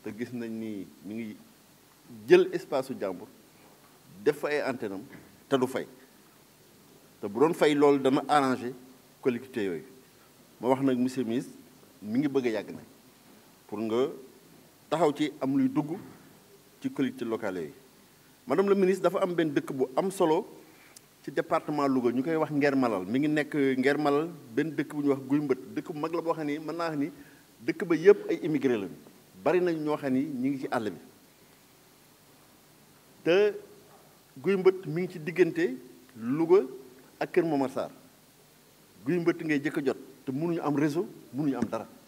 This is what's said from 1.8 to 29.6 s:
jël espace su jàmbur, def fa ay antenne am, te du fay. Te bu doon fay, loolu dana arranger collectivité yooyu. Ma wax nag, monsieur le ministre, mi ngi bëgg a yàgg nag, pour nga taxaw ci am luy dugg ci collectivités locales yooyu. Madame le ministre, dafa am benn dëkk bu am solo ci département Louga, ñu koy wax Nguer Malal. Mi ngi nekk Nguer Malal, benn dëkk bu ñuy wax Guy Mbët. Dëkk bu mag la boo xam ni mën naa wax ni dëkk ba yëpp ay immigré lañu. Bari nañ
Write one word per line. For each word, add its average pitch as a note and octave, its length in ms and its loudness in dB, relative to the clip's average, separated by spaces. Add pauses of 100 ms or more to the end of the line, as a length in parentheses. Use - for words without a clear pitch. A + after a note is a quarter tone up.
jël F3+ 240 8
espace D#3 360 -4
su C3 120 -8
jàmbur, F#2+ 280 -6 (960)
def D3 180 2
fa E3 100 -4
ay D3 180 0
antenne A#2+ 280 -6
am, F#2 60 -10 (460)
te - 80 0
du B2+ 100 4
fay. G2 220 -6 (1300)
Te G#2+ 60 -6
bu G#2 120 -6
doon D#3 140 4
fay, D#3 200 4
loolu C#3+ 300 6
dana C3 240 4
arranger C3 460 0 (480)
collectivité A#2 420 -4
yooyu. E2+ 220 -4 (760)
Ma A2+ 80 -4
wax C3 140 2
nag, C3 160 2
monsieur B2+ 260 -2
le A2 60 -4
ministre, C3 240 -4 (480)
mi G#2+ 180 -4
ngi D3+ 80 0
bëgg C3 200 0
a - 20 2
yàgg G2+ 260 -4
nag, D2+ 80 -16 (840)
pour G#2 120 -10
nga A2+ 280 0 (800)
taxaw D3+ 240 2
ci D3+ 260 -2
am C#3 180 0
luy C3 120 2
dugg D3+ 260 -2 (840)
ci C3+ 100 -4
collectivités B2+ 380 -4
locales G#2 320 -4
yooyu. D2 120 -10 (720)
Madame F#3 220 2
le G3 80 6
ministre, F#3+ 280 2
dafa F3 200 2
am F3+ 100 0
benn E3 200 2
dëkk D#3+ 180 -2
bu C3 240 0
am F#3 160 0
solo E3+ 340 2 (800)
ci D#3 80 -12
département D3+ 560 0
Louga, B2+ 240 2
ñu B2 100 0
koy D#3+ 140 -2
wax D#3 160 0
Nguer C#3+ 240 2
Malal. A2 300 2
Mi A2+ 140 0
ngi D3+ 100 2
nekk D3+ 260 0 (220)
Nguer C#3 200 4
Malal, D3+ 320 2 (240)
benn D3 220 -2
dëkk D3 180 -4
bu D3 100 -6
ñuy C#3+ 100 2
wax C3+ 160 -2
Guy D3 100 2
Mbët. C#3 200 -2 (160)
Dëkk - 180 -8
bu D3 60 -8
mag D#3+ 140 -4
la E3+ 80 -2
boo E3 120 -2
xam D#3 120 -4
ni D3 140 -4
mën D#3 160 -8
naa E3+ 140 -4
wax D#3 80 -4
ni C#3+ 120 -2 (560)
dëkk E3 220 -4
ba E3 80 2
yëpp F#3+ 340 6
ay E3 140 0
immigré C#3 320 2
lañu. G2 160 -2 (520)
Bari E3 160 4
nañ F3 240 2